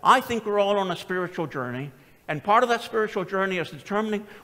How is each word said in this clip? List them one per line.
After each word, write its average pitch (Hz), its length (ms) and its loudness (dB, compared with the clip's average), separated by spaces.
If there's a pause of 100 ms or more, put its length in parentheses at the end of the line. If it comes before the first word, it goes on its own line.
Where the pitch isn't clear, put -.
I 247 180 8
think 233 220 -4
we're 208 160 0
all 202 200 2
on 190 100 0
a 175 60 -2
spiritual 175 500 -4
journey, 131 460 -6 (360)
and 156 160 -4
part 220 200 6
of 240 60 2
that 233 120 0
spiritual 214 440 -2
journey 190 320 -2
is 156 120 -4
determining 208 560 -4 (180)